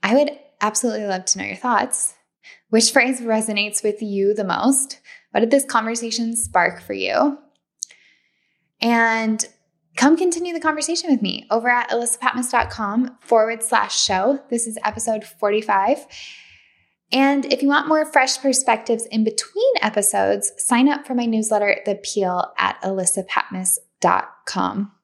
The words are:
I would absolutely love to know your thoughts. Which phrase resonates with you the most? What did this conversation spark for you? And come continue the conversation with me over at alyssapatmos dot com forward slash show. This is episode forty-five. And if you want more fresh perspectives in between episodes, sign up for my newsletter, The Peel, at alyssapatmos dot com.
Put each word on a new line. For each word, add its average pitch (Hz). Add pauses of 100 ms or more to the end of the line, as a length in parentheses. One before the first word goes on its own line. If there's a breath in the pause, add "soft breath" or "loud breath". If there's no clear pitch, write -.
I 208
would 285 (280)
absolutely 214
love 185
to -
know 190
your 202
thoughts. - (560 loud breath)
Which 220
phrase 247
resonates 214
with 208
you 202
the 208
most? - (320 loud breath)
What -
did 226
this 277
conversation 233
spark -
for -
you? 240 (1400 loud breath)
And 226 (500)
come 302
continue 349
the 330
conversation 320
with 254
me -
over 233
at 240
alyssapatmos 240
dot 240
com 226
forward 226
slash 208
show. 226
This 233
is 220
episode 220
forty-five. 208 (1040 loud breath)
And 269
if -
you 277
want 285
more 311
fresh 262
perspectives 226
in 220
between 415 (100)
episodes, 202
sign 254
up 285
for 262
my 240
newsletter, 214
The 202
Peel, 180
at -
alyssapatmos 185 (220)
dot - (160)
com. 185 (120)